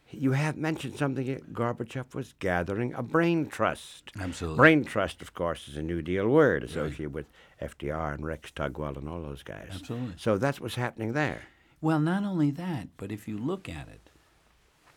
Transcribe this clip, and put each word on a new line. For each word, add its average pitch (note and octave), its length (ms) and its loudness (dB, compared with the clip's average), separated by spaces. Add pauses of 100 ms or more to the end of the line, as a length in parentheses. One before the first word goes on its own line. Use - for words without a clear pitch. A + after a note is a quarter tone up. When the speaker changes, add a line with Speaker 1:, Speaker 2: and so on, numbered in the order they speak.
(100)
Speaker 1:
You C3 220 2
have D3 260 2
mentioned D#3 400 -4
something, C3+ 320 0
uh, C3+ 80 -4 (140)
Gorbachev A#2+ 600 -4
was - 260 -8
gathering G2 520 0
a B2 100 -6
brain E3 440 4
trust. - 640 -2 (100)
Speaker 2:
Absolutely. E2+ 380 -4
Speaker 1:
Brain D3+ 260 10
trust, - 380 -2
of - 120 -18
course, E2+ 340 -2
is C#2+ 100 -12
a D#2 40 -2
New E2 200 -2
Deal F#2+ 260 0
word B2+ 340 6
Speaker 2:
Right. A#1+ 80 -8
Speaker 1:
associated D2 440 -4
with D2+ 120 -8 (340)
F D2+ 180 -8
D C#2+ 120 -4
R D#2 220 -2
and D2 140 -6
Rex D#2+ 240 -8
Tugwell C#2+ 480 -4
and C#2 100 -8
all E2+ 140 -8
those C#2+ 200 -10
guys. - 280 -12
Speaker 2:
Absolutely. A#2 480 -8
Speaker 1:
So G#2+ 180 4
that's C3+ 240 0
what's - 140 -6
happening A2+ 400 -2
there. C#3 280 -2 (380)
Speaker 2:
Well, D#3 200 4
not F3+ 240 2
only E3+ 260 4
that, D#3+ 380 -4 (100)
but G2 120 -8
if G#2+ 180 -8
you G#2 100 -4
look E3+ 300 -4
at D2+ 200 -10
it, - 220 -20 (880)